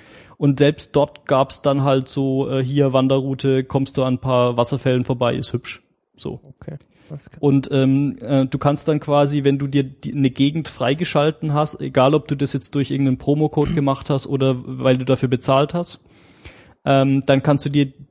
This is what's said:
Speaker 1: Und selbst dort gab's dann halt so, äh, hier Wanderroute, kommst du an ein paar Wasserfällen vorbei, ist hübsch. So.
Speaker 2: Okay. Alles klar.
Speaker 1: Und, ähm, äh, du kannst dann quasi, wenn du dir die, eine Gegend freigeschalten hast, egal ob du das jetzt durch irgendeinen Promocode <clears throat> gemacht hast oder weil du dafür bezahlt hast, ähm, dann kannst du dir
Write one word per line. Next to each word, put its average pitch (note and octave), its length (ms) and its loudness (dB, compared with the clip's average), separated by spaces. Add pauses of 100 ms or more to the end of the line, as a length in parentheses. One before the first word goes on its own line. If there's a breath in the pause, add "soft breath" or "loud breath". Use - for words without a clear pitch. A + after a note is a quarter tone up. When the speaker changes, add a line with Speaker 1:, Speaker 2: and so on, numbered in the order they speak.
(380 loud breath)
Speaker 1:
Und C#3 220 2
selbst C#3+ 360 2
dort D3 300 0
gab's C#3 380 0
dann C#3 180 2
halt C3+ 260 0
so, C3+ 440 -4
äh, C3 120 -2
hier C3+ 300 0
Wanderroute, C3+ 680 0
kommst C3 340 -4
du C3 60 2
an B2+ 120 0
ein B2 60 -6
paar B2 340 2
Wasserfällen B2 480 0
vorbei, A#2+ 320 -2
ist - 160 -6
hübsch. - 300 -8 (340)
So. - 280 -12
Speaker 2:
Okay. D3+ 340 -18 (360 soft breath)
Alles - 160 -18
klar. - 140 -12
Speaker 1:
Und, C#3 280 2
ähm, C3+ 500 2
äh, C3+ 260 0
du C#3+ 100 -4
kannst C#3+ 300 0
dann D3+ 120 2
quasi, C#3+ 440 0
wenn C#3 160 2
du C#3+ 80 -4
dir C#3 160 0
die, - 300 -12
eine C3+ 180 2
Gegend D3 360 0
freigeschalten D3+ 880 -2
hast, D3+ 260 -2
egal C3+ 360 2
ob D3 120 -2
du D3 80 -2
das C#3 180 -2
jetzt - 200 -6
durch C#3+ 160 -2
irgendeinen C3+ 300 0
Promocode D3+ 560 0
<clears throat> - 0 -
gemacht C#3 340 -2
hast C#3 160 -2
oder C3+ 300 0 (100)
weil C3 320 0
du B2+ 80 -4
dafür C3 240 0
bezahlt C3+ 460 0
hast, - 240 -8 (840 loud breath)
ähm, C3+ 420 2
dann C3+ 160 4
kannst C#3+ 220 2
du D3 40 -4
dir C#3 240 0 (180)